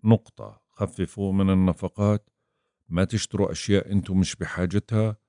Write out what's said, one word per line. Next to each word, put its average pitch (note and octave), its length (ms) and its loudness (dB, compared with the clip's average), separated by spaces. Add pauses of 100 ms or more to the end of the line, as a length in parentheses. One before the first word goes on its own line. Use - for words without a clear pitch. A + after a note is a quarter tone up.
نقطة، - 640 0
خففوا G2 640 -6
من G2 160 2
النفقات، F#2+ 800 0 (600)
ما E2+ 140 0
تشتروا G2+ 480 -2
أشياء - 400 0
أنتم F#2+ 280 0
مش F#2 160 0
بحاجتها G#2 800 -2 (140)